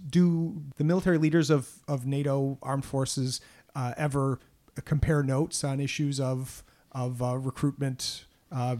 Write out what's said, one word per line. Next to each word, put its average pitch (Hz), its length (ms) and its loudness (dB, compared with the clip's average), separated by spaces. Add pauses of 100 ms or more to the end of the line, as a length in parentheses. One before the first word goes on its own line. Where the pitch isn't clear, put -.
(100)
Do 165 520 2 (140)
the 147 80 0
military 175 340 4
leaders 156 320 4
of, 143 180 4 (200)
of 131 180 -4
nato 139 560 0
armed 135 220 -2
forces, 131 560 -2 (340)
uh, 123 220 -4
ever 135 420 0 (480)
compare 151 360 2
notes 135 420 0
on 135 160 -2
issues 139 400 -2
of, 131 420 -4 (300)
of, 127 300 -4
uh, 123 140 0
recruitment, 135 880 -4 (260)
uh, 123 300 -2